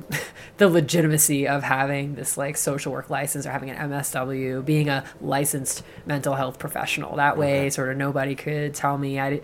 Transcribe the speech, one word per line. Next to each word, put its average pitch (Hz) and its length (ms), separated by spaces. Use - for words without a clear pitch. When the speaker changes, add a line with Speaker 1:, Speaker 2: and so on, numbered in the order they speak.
Speaker 1:
<laughs> - 480
the 202 100
legitimacy 156 800
of 139 140
having 139 520
this, - 220
like, 143 200
social 143 360
work 135 180
license 143 360
or 135 40
having 135 200
an 123 60
M 147 160
S 139 200
W, 131 500
being 151 260
a 139 160
licensed 139 640
mental 139 280
health 131 240
professional. - 580
That 143 200
way, 139 260
Speaker 2:
Okay. 139 80
Speaker 1:
sort 131 200
of 135 60
nobody 139 380
could 147 400
tell 143 240
me 139 200
I, 139 260